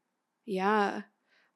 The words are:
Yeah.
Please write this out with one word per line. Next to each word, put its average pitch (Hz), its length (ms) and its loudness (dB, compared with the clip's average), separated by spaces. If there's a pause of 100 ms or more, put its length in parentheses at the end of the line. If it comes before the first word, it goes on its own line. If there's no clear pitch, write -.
(460)
Yeah. 208 560 0 (540)